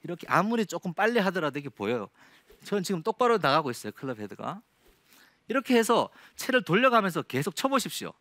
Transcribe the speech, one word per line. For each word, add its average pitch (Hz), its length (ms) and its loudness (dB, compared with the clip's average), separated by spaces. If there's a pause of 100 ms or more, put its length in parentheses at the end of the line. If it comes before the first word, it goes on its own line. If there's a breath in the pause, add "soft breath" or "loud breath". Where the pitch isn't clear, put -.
이렇게 170 240 -12
아무리 208 380 2
조금 170 280 -8
빨리 226 260 0
하더라도 175 380 0
이게 143 120 -10
보여요. 104 400 -4 (560 soft breath)
저는 196 180 -2
지금 175 200 -4
똑바로 233 340 2
나가고 147 340 2
있어요, 104 220 -10
클럽 127 260 -10
헤드가. 107 420 -10 (880 soft breath)
이렇게 247 300 2
해서 220 320 4 (260 loud breath)
채를 254 260 2
돌려가면서 196 600 2
계속 143 340 -4
쳐보십시오. 226 640 -2